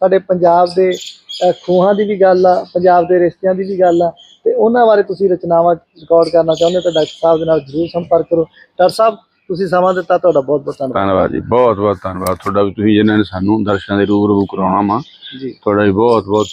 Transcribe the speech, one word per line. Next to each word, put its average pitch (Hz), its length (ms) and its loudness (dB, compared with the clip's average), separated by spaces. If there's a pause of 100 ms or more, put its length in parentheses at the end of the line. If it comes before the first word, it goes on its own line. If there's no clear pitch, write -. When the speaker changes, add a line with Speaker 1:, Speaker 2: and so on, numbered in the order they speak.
Speaker 1:
ਸਾਡੇ 190 200 2
ਪੰਜਾਬ 180 560 2
ਦੇ, 185 160 2
ਅਹ, - 600 -4
ਖੂਹਾਂ 185 440 0
ਦੀ 214 80 -2
ਵੀ 202 180 -4
ਗੱਲ 185 240 4
ਆ, 185 280 2
ਪੰਜਾਬ 175 340 2
ਦੇ 180 120 2
ਰਿਸ਼ਤਿਆਂ 180 360 -2
ਦੀ 190 80 -6
ਵੀ 190 160 -6
ਗੱਲ 175 220 2
ਆ, 170 80 0 (340)
ਤੇ - 100 0
ਉਹਨਾਂ 233 320 2
ਬਾਰੇ 208 180 4
ਤੁਸੀਂ 190 260 -2
ਰਚਨਾਵਾਂ 170 460 0
ਰਿਕਾਰਡ 165 540 0
ਕਰਨਾ 165 240 2
ਚਾਹੁੰਦੇ 170 240 0
ਹੋ 175 40 0
ਤਾਂ 175 100 -2
ਡਾਕਟਰ 156 300 -2
ਸਾਹਿਬ 165 180 2
ਦੇ 165 60 -4
ਨਾਲ 160 160 0
ਜ਼ਰੂਰ 143 260 -6
ਸੰਪਰਕ 170 380 -2
ਕਰੋ। 165 180 0
ਡਾਕਟਰ - 460 -4
ਸਾਹਿਬ, 220 260 0 (320)
ਤੁਸੀਂ 185 200 -4
ਸਮਾਂ 180 260 2
ਦਿੱਤਾ, 180 240 -2
ਤੁਹਾਡਾ 160 240 2
ਬਹੁਤ 139 200 -4
ਬਹੁਤ 143 180 -10
ਧੰਨਵਾਦ। 123 240 -4
Speaker 2:
ਧੰਨਵਾਦ 95 280 0
ਜੀ, - 80 -6
ਬਹੁਤ 113 380 0
ਬਹੁਤ 101 260 -2
ਧੰਨਵਾਦ 92 340 -6
ਤੁਹਾਡਾ 101 260 -2
ਵੀ, 101 80 -2
ਤੁਸੀਂ 107 240 0
ਜਿਨ੍ਹਾਂ 107 220 2
ਨੇ 107 60 0
ਸਾਨੂੰ 98 400 -4
ਦਰਸ਼ਕਾਂ 101 340 -4
ਦੇ 101 80 0
ਰੂਬਰੂ 101 400 0
ਕਰਾਉਣਾ 98 480 -2
ਵਾ, 123 80 -4 (400)
Speaker 1:
ਜੀ। 131 100 -10
Speaker 2:
ਤੁਹਾਡਾ 104 320 -2
ਵੀ 101 80 2
ਬਹੁਤ 110 340 0
ਬਹੁਤ 104 280 -2